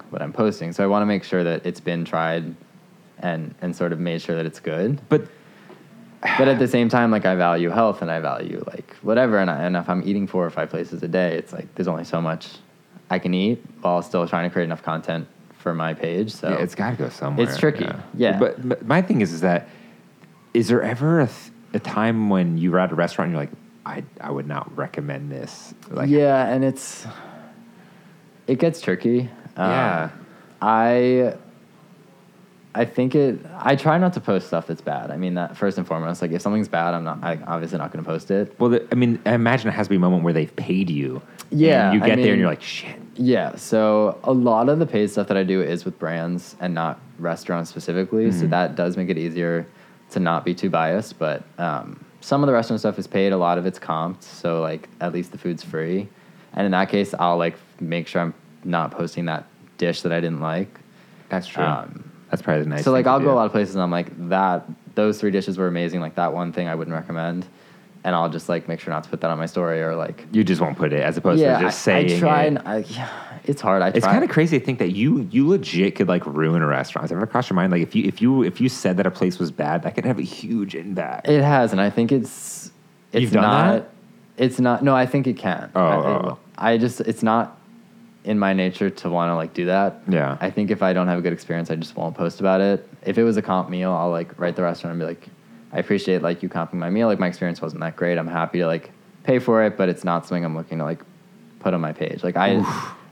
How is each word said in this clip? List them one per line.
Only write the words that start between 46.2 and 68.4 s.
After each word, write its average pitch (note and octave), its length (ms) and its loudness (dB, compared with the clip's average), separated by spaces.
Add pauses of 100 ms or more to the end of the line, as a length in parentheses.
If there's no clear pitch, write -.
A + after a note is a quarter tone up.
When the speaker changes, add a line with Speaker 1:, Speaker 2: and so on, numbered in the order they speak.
Speaker 1:
and F2 160 -4
not E2 240 -4 (180)
restaurants E2+ 520 -4
specifically, F#2+ 600 0
so F2+ 120 0
Speaker 2:
Mm-hmm. D#2+ 80 2
Speaker 1:
that F2 240 0
does F2+ 220 0
make F2+ 120 -2
it F2 80 0
easier E2+ 480 -2 (460)
to - 80 -4
not E2 260 0
be F2+ 80 0
too F#2+ 160 -2
biased, E2 500 0
but, D2+ 240 -2 (140)
um, D#2+ 480 -6 (160)
some C#3 220 0
of C#3+ 40 4
the C3+ 60 4
restaurant A2+ 260 2
stuff G#2 200 -2
is F#2+ 80 -6
paid, G2 260 2
a F#2+ 40 2
lot F2 200 2
of F2 80 -2
it's F#2 140 -4
comped, E2 440 -4
so, E2 380 -4
like, D#2+ 260 -6 (140)
at E2+ 100 -4
least F2 200 -6
the - 60 -16
food's E2+ 260 -6
free. E2+ 440 -4 (460)
And G2+ 120 -2
in G2 60 0
that F#2+ 180 0
case, G2+ 300 0
I'll, F2 180 2
like, E2+ 180 0 (260)
make E2 260 -4
sure F2+ 140 -2
I'm E2+ 120 -2 (300)
not E2+ 280 -2
posting E2+ 340 -6
that D#2+ 200 -4 (320)
dish E2+ 260 -2
that E2+ 80 0
I E2+ 100 0
didn't E2 200 -4
like. E2 380 -4 (500)
Speaker 2:
That's F#2 180 -4
true. - 180 -4
Speaker 1:
Um, - 380 -4 (260)
Speaker 2:
That's - 140 -2
probably D2+ 200 2
the D2+ 60 -2
nice D2 160 -2
Speaker 1:
so, C3+ 60 4
like, B2+ 140 4
Speaker 2:
thing - 0 -
to B2+ 60 4
Speaker 1:
I'll C3+ 80 4
go C3+ 60 0
Speaker 2:
do. C#3+ 60 4
Speaker 1:
a - 20 6
lot A#2 140 4
of G2+ 40 -2
places G2 240 0
and F#2+ 60 0
I'm F2 100 0
like, F2 200 -2 (180)
"That, F#2 360 2 (300)
those G#2+ 240 2
three G#2 120 0
dishes F#2+ 260 -2
were F#2 100 0
amazing, F2 320 -2
like, D#2+ 160 -6
that E2+ 180 0
one F2 200 -4
thing F2 140 -4
I D#2+ 80 -4
wouldn't D#2+ 200 -6
recommend," E2+ 500 -6 (580)
and F2+ 120 0
I'll E2+ 140 0
just, E2 200 -10